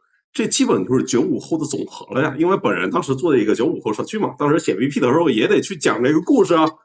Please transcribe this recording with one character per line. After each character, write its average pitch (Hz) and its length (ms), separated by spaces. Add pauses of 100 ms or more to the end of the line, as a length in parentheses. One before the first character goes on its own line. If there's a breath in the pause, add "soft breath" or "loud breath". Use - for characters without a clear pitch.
(300)
这 220 160
基 254 200
本 107 200
就 131 120
是 - 60
九 - 180
五 113 180
后 - 160
的 147 80
总 120 220
和 - 280
了 131 80
呀。 139 160
因 165 100
为 190 100
本 104 180
人 90 140
当 - 120
时 131 140
做 160 160
了 131 60
一 101 80
个 107 80
九 113 100
五 170 160
后 107 140
社 - 100
区 220 140
嘛， - 200
当 147 120
时 165 80
写 - 160
V 131 140
P 143 120
的 123 80
时 127 100
候 165 120
也 110 180
得 165 140
去 196 120
讲 117 300
这 143 80
个 160 80
故 214 240
事 165 100
啊， 160 140 (160 soft breath)